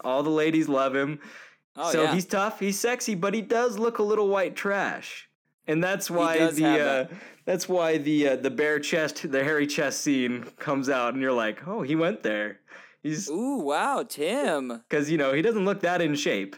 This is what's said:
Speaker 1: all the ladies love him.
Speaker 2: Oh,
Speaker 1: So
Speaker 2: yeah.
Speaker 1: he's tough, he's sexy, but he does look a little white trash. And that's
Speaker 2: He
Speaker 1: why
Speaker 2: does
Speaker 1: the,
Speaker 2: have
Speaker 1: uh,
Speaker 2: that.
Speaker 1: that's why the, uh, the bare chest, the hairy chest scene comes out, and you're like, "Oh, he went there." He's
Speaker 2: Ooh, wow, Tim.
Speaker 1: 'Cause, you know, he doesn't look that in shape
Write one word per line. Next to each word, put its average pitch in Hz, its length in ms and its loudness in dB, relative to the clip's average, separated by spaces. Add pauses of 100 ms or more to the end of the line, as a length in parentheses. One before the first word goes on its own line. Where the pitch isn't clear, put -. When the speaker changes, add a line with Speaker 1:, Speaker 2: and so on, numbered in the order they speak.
Speaker 1:
all 131 180 0
the 151 80 0
ladies 156 380 2
love 135 260 2
him. 143 240 0 (560)
Speaker 2:
Oh, 160 160 -4
Speaker 1:
So 160 140 4
Speaker 2:
yeah. 156 100 2
Speaker 1:
he's 180 120 0
tough, 208 340 -2
he's 196 180 -2
sexy, 240 380 -2
but 196 180 0
he 220 80 -2
does 233 360 0
look 233 200 0
a 220 60 2
little 208 240 2
white 196 260 2
trash. - 760 -4 (380)
And 156 160 2
that's 190 260 0
Speaker 2:
He 170 60 -4
Speaker 1:
why 165 240 2
Speaker 2:
does 165 180 4
Speaker 1:
the, 156 60 2
Speaker 2:
have 156 180 4
Speaker 1:
uh, 147 40 2
Speaker 2:
that. 131 260 0 (340)
Speaker 1:
that's 180 240 -2
why 165 300 2
the, 147 320 2
uh, 131 60 2
the 127 140 0
bare 147 280 0
chest, 156 520 -2
the 135 120 2
hairy 147 240 2
chest 143 340 -2
scene 123 440 0 (140)
comes 139 300 -2
out, 123 240 2
and 135 100 -4
you're 131 100 2
like, 113 360 -2
"Oh, 208 140 -6
he 139 120 -2
went 165 280 0
there." 107 380 -2 (420)
He's 151 280 -4
Speaker 2:
Ooh, 247 280 -2
wow, 175 440 0
Tim. 147 840 -4
Speaker 1:
'Cause, 147 220 0
you 160 80 2
know, 135 160 2
he 147 80 2
doesn't 214 240 2
look 196 140 0
that 175 200 0
in 156 160 2
shape 104 420 -2